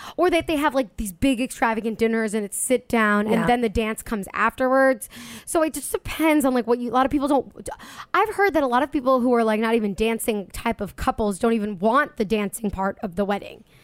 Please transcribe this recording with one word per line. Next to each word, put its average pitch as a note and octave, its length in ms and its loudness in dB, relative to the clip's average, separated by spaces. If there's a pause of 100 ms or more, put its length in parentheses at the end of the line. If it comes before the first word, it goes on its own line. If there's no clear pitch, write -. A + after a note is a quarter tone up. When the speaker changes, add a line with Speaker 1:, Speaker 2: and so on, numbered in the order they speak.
(180)
Speaker 1:
or F4 140 4
that E4 160 0
they D#4+ 100 0
have, C#4+ 180 0
like, C4+ 220 -2
these G#3 160 -6
big C4+ 260 2
extravagant A3+ 580 -2
dinners A3+ 360 0
and G#3+ 100 -2
it's - 140 -8
sit - 320 0
down G#3 360 4
and G#3+ 100 2
Speaker 2:
Yeah. A3+ 120 2
Speaker 1:
then B3 140 2
the A#3 80 0
dance A3 340 -4
comes G3+ 300 -6
afterwards. C4 760 2 (380)
So D#4+ 180 2
it D#4+ 100 -2
just - 200 -10
depends D4+ 500 2
on, C4 100 2
like, B3 140 0
what A#3+ 120 2
you, A#3+ 120 -6
a - 20 -6
lot B3+ 120 4
of C4+ 60 0
people C#4 180 0
don't, B3 400 -2 (440)
I've G#4 220 0
heard G4 180 2
that D4 100 2
a C4+ 40 0
lot B3 160 2
of C#4+ 80 -6
people B3 300 2
who B3 120 4
are, A#3 120 4
like, A3 160 2
not A3+ 140 2
even G#3+ 180 0
dancing A3 540 -2
type - 340 -4
of F#3+ 160 -8
couples G#3 420 -2
don't A#3 140 2
even G#3 260 -4
want A3+ 380 2
the G#3+ 80 0
dancing G3+ 440 -4
part G3 320 -4
of F3+ 140 -8
the G3+ 80 0
wedding. - 400 -6 (200)